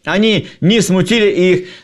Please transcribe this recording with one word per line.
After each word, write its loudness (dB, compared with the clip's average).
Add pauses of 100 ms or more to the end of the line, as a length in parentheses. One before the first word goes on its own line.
они 0 (120)
не 2
смутили 0
их, 0 (160)